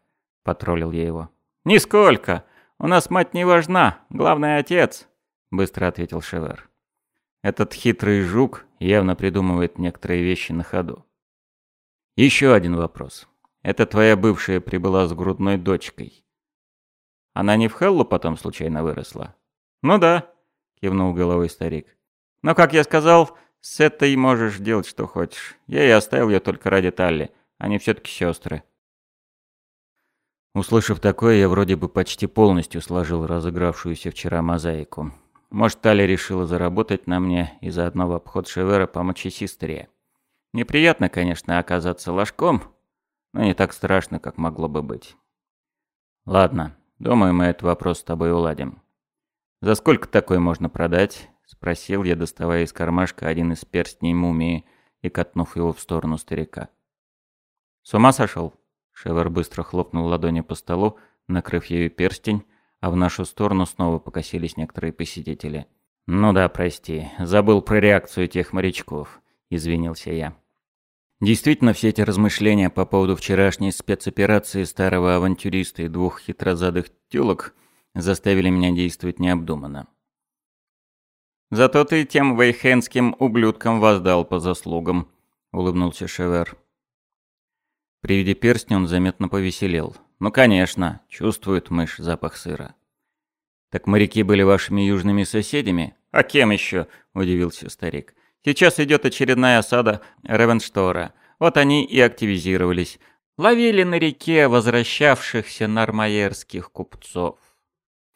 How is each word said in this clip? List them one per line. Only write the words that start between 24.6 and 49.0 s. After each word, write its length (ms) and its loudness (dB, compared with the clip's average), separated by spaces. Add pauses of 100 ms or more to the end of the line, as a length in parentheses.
что 200 -8
хочешь. 500 -8 (120)
Я 180 2
и 40 6
оставил 380 4
ее 120 4
только 300 -4
ради 200 2
Талли. 420 -2 (260)
Они 200 -4
все-таки 320 -4
сестры». 540 -6 (1900)
Услышав 460 0
такое, 360 2
я 120 6
вроде 280 0
бы 120 -4
почти 380 -4
полностью 560 2
сложил 440 -4
разыгравшуюся 840 -4
вчера 320 -6
мозаику. 680 -6 (400)
Может, 300 0
Таля 260 4
решила 400 -2
заработать 600 -2
на 140 -2
мне 420 -2
и 80 -10
заодно 360 -4
в 60 -2
обход 360 -8
Шевера 380 0
помочь 380 -6
и 60 -8
сестре. 580 -10 (640)
Неприятно, 560 2
конечно, 500 -2
оказаться 540 -4
ложком, 500 0 (680)
но 120 -2
не 100 2
так 180 -2
страшно, 460 -2
как 180 -12
могло 320 -6
бы 140 -6
быть. 340 -14 (1080)
«Ладно, 500 0 (220)
думаю, 340 2
мы 140 2
этот 160 -4
вопрос 380 -2
с 40 -20
тобой 280 -2
уладим. 500 -4 (800)